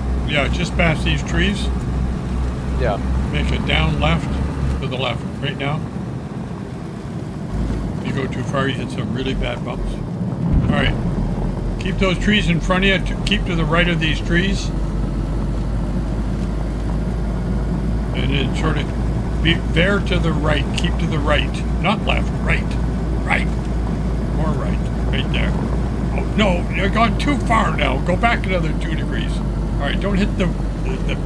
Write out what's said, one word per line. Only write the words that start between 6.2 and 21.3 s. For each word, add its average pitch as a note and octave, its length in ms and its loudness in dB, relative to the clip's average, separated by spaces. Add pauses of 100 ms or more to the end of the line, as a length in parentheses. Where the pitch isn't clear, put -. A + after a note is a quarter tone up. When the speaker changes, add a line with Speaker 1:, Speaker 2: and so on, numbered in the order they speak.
Speaker 1:
If - 60 -4
you - 40 -2
go C3 180 -2
too B2+ 120 -4
far, C3+ 260 0
you C3+ 60 0
hit B2+ 160 -4
some A2+ 240 -4
really C3 200 -2
bad B2 300 -2
bumps. A#2+ 260 -4 (800)
All D3 60 2
right. C3+ 180 4 (880)
Keep F3+ 180 0
those F#3+ 200 2
trees G3 320 4
in E3 100 4
front F#3 240 2
of G3 60 6
you. F#3 80 4 (180)
To, - 80 -4
keep - 220 2
to F3+ 80 -2
the E3 100 2
right E3 240 4
of E3 120 2
these D#3 200 2
trees. F#3 480 2 (3500)
And D3 200 0
then C#3 220 0
sort D#3 220 2
of C#3+ 80 0 (560)
be, D#3+ 120 4
veer F#3+ 460 2
to F3+ 180 2
the E3 140 2
right. D3 320 2 (120)
Keep - 220 0
to E3+ 80 0
the D#3 120 0
right. C#3+ 460 0 (160)